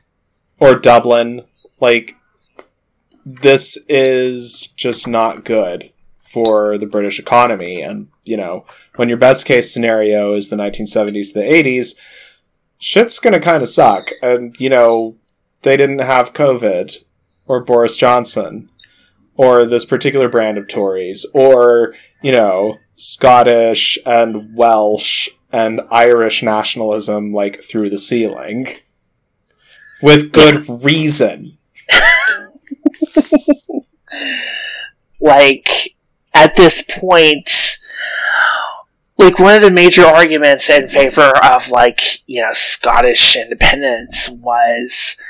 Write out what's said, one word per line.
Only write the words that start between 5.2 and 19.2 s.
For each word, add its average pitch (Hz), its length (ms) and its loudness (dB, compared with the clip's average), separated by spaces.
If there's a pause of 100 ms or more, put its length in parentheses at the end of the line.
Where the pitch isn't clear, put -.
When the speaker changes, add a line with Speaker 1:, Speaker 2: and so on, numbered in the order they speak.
Speaker 1:
good 95 480 -6 (280)
for 107 580 -2
the 104 80 -10
British 101 340 -6
economy. 95 640 -2
And, - 280 -14 (140)
you 110 140 -8
know, 92 280 -10 (320)
when 120 120 -2
your 117 80 -4
best 131 300 2
case 120 260 0
scenario 107 600 -2
is 104 160 -6
the 110 80 -8
nineteen 101 280 -8
seventies 104 460 -6
to 104 80 -8
the 113 140 -2
eighties, 127 420 -2 (840)
shit's - 420 -2
gonna 202 200 0
kinda 156 260 -2
suck. 113 460 0 (100)
And, 123 380 -4
you 131 100 -4
know, 117 480 0 (460)
they 135 120 2
didn't 139 240 0
have 127 340 -2
covid 117 680 -4 (480)
or 127 160 -4
Boris 117 340 0
Johnson 113 720 -2 (680)